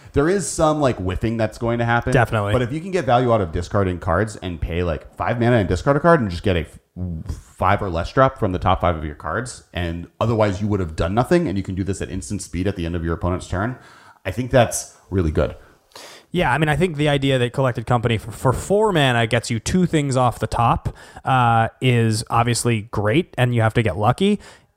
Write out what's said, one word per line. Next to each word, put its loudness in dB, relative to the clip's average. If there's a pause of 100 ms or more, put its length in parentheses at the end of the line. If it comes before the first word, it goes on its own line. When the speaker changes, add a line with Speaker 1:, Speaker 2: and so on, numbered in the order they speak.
(120)
Speaker 1:
there 2
is 0
some, 0
like, 2
whiffing -2
that's -2
going -2
to 0
happen. 0
Speaker 2:
Definitely. 2
Speaker 1:
But 2
if -4
you -4
can -10
get -2
value 4
out 4
of -4
discarding -2
cards 0
and -8
pay, -2
like, -4
five -2
mana 4
and 2
discard 2
a -2
card 6
and 0
just -6
get 2
a 0
f-, -10 (500)
five -2
or -4
less -4
drop 2
from 0
the -2
top 2
five 0
of -8
your -10
cards, -8 (100)
and -6 (120)
otherwise 0
you -4
would 0
have -6
done -2
nothing, 2
and -2
you -4
can -6
do -2
this -6
at -8
instant -8
speed -4
at -2
the -4
end -4
of -4
your -2
opponent's -4
turn, -4 (480)
I -4
think -4
that's 0 (140)
really 0
good. 0 (760)
Speaker 2:
Yeah, 0
I 0
mean, 2
I 2
think 0
the 2
idea 2
that -2
Collected -2
Company 2
for, -12
for 0
four 2
mana 4
gets -2
you -2
two 2
things 0
off 2
the -2
top, 0 (280)
uh, 2 (120)
is 2
obviously 0
great, 0
and 2
you 2
have 2
to 2
get -2
lucky. 2 (360)